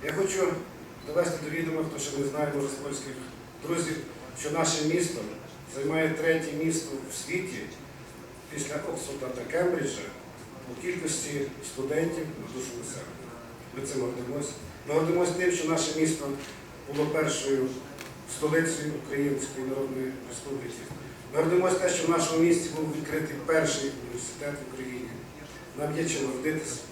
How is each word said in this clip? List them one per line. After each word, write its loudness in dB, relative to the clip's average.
Я 0
хочу 4
довести 2
до -4
відома, 0
хто -6
ще -2
не 2
знає, 2
може, 2
з 0
польських -6
друзів, 0
що -2
наше 4
місто 4
займає 4
третє 4
місто 2
в -6
світі -2
після -4
Оксфорда -4
та -6
Кембриджа 2
по -8
кількості 0
студентів 0
на -8
душу -4
населення. -8
Ми -6
цим -2
гордимося. -2
Ми 2
гордимося 6
тим, 4
що 2
наше 2
місто 4
було 4
першою 4
столицею 2
Української 0
Народної -2
Республіки. -6
Ми 6
гордимося 6
те, 4
що 2
в 4
нашому 4
місті 8
був 0
відкритий -2
перший 4
університет -6
в -8
Україні. -6
Нам 0
є 2
чим 2
гордитись 0